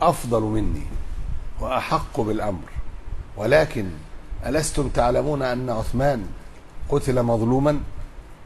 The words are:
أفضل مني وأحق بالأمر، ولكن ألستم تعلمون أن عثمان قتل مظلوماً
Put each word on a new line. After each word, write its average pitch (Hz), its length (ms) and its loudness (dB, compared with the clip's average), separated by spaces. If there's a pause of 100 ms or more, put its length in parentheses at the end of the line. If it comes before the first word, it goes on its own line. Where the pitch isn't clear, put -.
أفضل 127 400 4
مني 104 420 2 (760)
وأحق 127 600 0
بالأمر، 104 500 -2 (680)
ولكن 123 520 2 (560)
ألستم 147 440 0
تعلمون 131 520 2
أن 127 280 -2
عثمان 117 580 2 (600)
قتل 131 340 2
مظلوماً 127 560 4 (680)